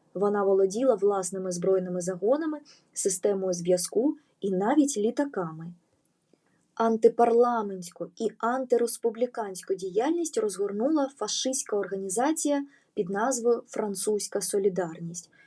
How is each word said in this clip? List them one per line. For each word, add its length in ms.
Вона 300
володіла 520
власними 560
збройними 500
загонами, 580
системою 600
зв'язку 640
і 100
навіть 460
літаками. 760
Антипарламентську 1400
і 220
антиреспубліканську 1400
діяльність 640
розгорнула 800
фашистська 600
організація 880
під 160
назвою 580
Французька 760
Солідарність, 880